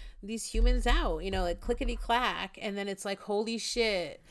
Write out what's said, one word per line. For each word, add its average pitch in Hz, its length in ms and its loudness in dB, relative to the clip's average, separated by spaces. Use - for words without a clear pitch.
these 214 240 -6
humans 240 400 4
out," 185 380 2
you 190 60 -4
know, 190 120 0
like, 175 180 0
clickety 240 360 -2
clack. 202 640 0
And 202 160 -4
then 202 120 -4
it's 196 160 -6
like, 196 160 -4
"Holy 214 380 -2
shit, 202 720 -2